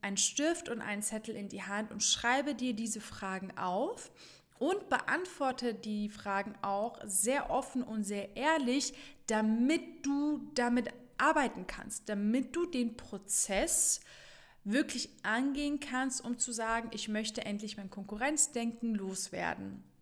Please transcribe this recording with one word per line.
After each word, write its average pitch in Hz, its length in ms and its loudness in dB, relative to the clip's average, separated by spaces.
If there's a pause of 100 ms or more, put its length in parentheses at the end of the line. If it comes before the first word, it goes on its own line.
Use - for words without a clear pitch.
einen 196 160 -2
Stift 320 520 2
und 226 120 -4
einen 208 220 -2
Zettel 220 320 -4
in 202 140 -6
die 196 140 -8
Hand 202 280 -4
und 202 120 -4
schreibe 269 520 4
dir 240 200 0
diese 220 260 -2
Fragen 190 580 -6
auf 202 520 -2 (480)
und 359 300 0
beantworte 262 880 0
die 208 340 -4
Fragen 202 540 -4
auch 202 420 -2
sehr 214 460 2
offen 254 320 0
und 214 220 -2
sehr 202 320 -4
ehrlich, 277 580 2 (320)
damit 233 800 2
du 285 480 2
damit 240 340 4 (280)
arbeiten 262 500 4
kannst, - 420 -8
damit 214 460 2
du 339 120 2
den 247 300 0
Prozess - 1040 2 (640)
wirklich 240 460 0 (120)
angehen 277 580 2
kannst, 262 440 -2
um 233 140 -4
zu - 140 2
sagen, 226 400 0
ich 214 160 -6
möchte 214 360 -2
endlich 208 320 -4
mein 196 140 -10
Konkurrenzdenken 233 1040 0
loswerden. 190 880 -4 (180)